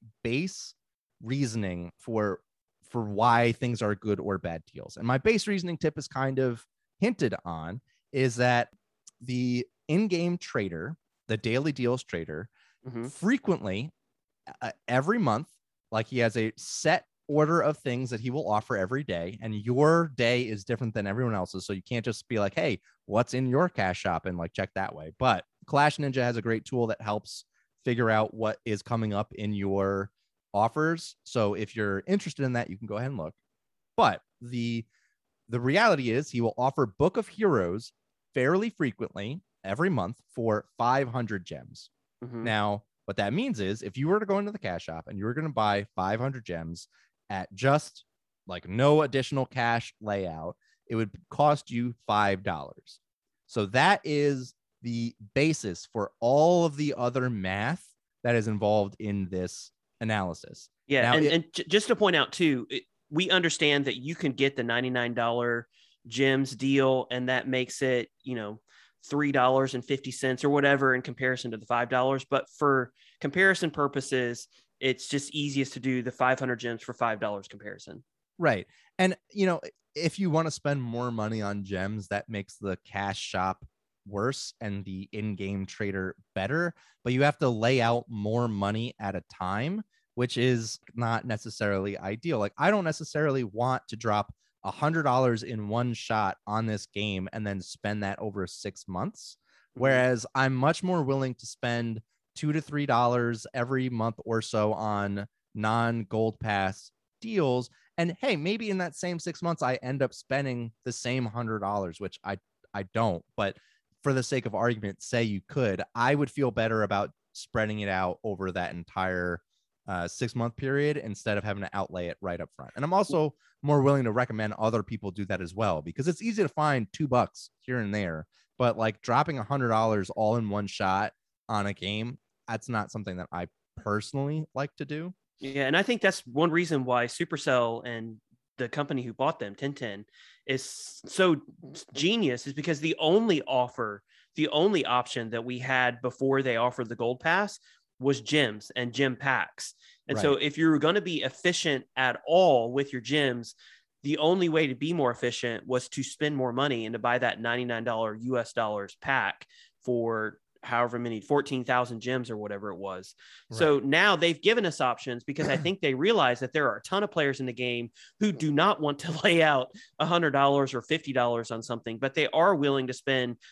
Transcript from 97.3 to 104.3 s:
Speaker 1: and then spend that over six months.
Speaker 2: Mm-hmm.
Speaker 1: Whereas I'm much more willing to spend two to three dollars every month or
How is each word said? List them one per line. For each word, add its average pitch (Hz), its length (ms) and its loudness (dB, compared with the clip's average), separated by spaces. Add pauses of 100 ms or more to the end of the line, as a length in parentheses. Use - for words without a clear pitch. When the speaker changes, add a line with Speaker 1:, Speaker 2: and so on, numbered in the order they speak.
Speaker 1:
and 107 140 -6
then 98 140 -4
spend 104 420 -6
that 98 160 -4
over 101 280 -6
six - 420 -12
months. 95 500 -8
Speaker 2:
Mm-hmm. - 440 -14
Speaker 1:
Whereas 127 520 2
I'm 135 200 2
much 139 280 2
more 180 200 2
willing 135 340 0
to - 100 -18
spend 117 540 -4 (340)
two 151 180 -2
to 156 80 -2
three 147 260 -4
dollars 120 680 2
every 127 360 0
month 113 340 -2
or 113 180 0